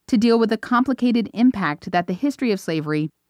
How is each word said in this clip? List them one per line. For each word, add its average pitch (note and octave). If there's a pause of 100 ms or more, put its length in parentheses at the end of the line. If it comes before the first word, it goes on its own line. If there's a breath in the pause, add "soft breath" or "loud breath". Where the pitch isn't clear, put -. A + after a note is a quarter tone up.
to B3+
deal A#3
with A3
the A3+
complicated B3
impact G3
that F3
the F#3+
history C4
of F#3+
slavery D3+ (180)